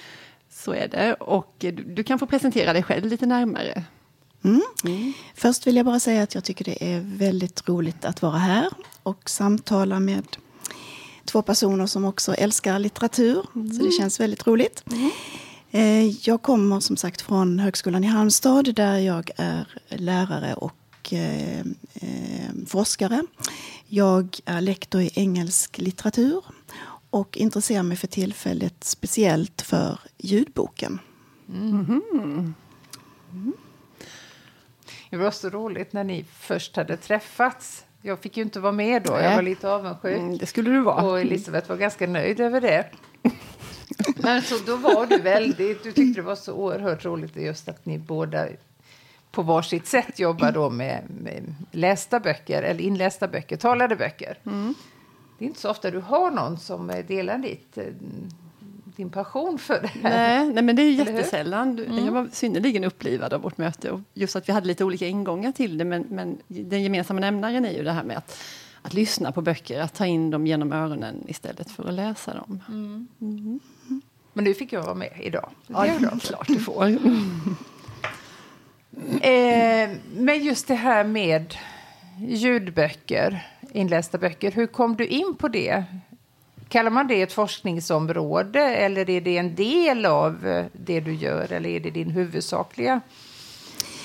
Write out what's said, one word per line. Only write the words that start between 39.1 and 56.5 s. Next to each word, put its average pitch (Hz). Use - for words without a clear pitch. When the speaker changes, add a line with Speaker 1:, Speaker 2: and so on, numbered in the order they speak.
Speaker 3:
Jag 147
Speaker 1:
Nej. 185
Speaker 3:
var 185
lite 185
avundsjuk. 190
Speaker 1:
Mm, 175
det 185
skulle 226
du 269
vara. 180
Speaker 3:
Och 185
Elisabeth 175
var 180
ganska 202
nöjd 180
över 240
det. 196
Speaker 1:
<laughs> -
Speaker 3:
Men 247
så 247
då 233
var 247
du 381
väldigt... 208
Du 226
tyckte 247
det 170
var 196
så -
oerhört 190
roligt 160
just 151
att -
ni 78
båda 156
på -
varsitt 165
sätt -
jobbar 165
då 147
med, 120
med -
lästa 190
böcker, 151
eller 170
inlästa 190
böcker, 160
talade 240
böcker. -
Speaker 1:
Mm. 208
Speaker 3:
Det 220
är -
inte 320
så 208
ofta 208
du 180
har 294
någon 170